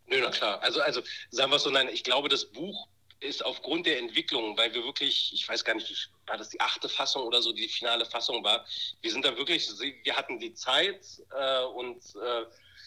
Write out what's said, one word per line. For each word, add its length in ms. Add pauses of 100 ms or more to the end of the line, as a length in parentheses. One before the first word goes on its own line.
Nö, 140
na 100
klar. 300
Also, 200
also 200 (280)
sagen 220
wir 60
es 60
so, 60
nein, 220
ich 120
glaube, 260
das 160
Buch 420 (320)
ist 260
aufgrund 400
der 140
Entwicklung, 580
weil 160
wir 100
wirklich, 500
ich 140
weiß 180
gar 100
nicht, 340 (160)
war 120
das 120
die 120
achte 260
Fassung 360
oder 180
so, 100
die 160
finale 380
Fassung 380
war. 220 (360)
Wir 100
sind 140
da 100
wirklich, 340 (340)
wir 120
hatten 240
die 140
Zeit, 520 (320)
äh, 260
und, 380 (140)
äh, 300 (420)